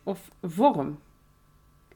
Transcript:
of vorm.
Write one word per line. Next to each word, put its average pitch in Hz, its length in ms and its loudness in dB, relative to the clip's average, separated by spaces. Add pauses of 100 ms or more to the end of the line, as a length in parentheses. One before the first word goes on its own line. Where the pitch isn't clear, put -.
of - 280 -8 (120)
vorm. 165 560 0 (960)